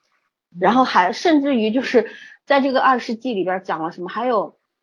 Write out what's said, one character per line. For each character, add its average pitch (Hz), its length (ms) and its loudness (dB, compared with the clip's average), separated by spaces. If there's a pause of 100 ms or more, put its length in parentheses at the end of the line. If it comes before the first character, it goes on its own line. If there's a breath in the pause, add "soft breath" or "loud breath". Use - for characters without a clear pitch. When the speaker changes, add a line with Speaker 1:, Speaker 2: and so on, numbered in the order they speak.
(520)
Speaker 1:
嗯。 170 80 -18
Speaker 2:
然 190 120 4
后 262 100 4
还 202 300 2
甚 311 300 2
至 277 120 0
于 220 160 0
就 240 120 0
是 220 280 0 (360 loud breath)
在 285 140 2
这 269 120 0
个 254 80 0
二 262 180 2
世 233 160 -6
纪 240 200 -6
里 185 100 -2
边 185 180 -4
讲 165 200 -6
了 165 100 -6
什 180 100 -14
么， 175 60 -10
还 226 180 -6
有 233 300 -2 (260)